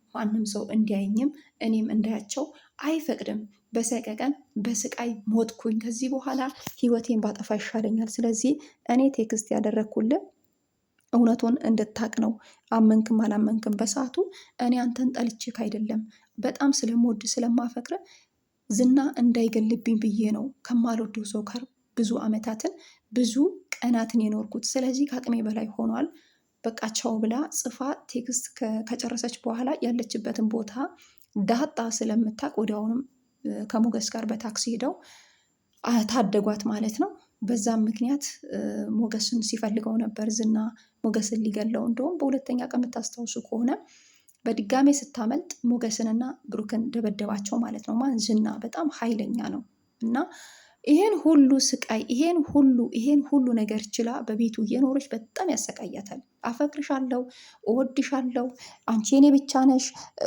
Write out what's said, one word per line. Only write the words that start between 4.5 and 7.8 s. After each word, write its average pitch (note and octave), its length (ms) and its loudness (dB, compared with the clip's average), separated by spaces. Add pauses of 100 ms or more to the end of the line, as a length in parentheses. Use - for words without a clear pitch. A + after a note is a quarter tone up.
በስቃይ A#3 540 -4 (160)
ሞትኩኝ። A3+ 520 0
ከዚህ A#3 320 -4
በኋላ C4 300 -4 (360)
ህይወቴን A#3 440 2
ባጠፋ G#3 340 -4
ይሻለኛል። A3 540 -2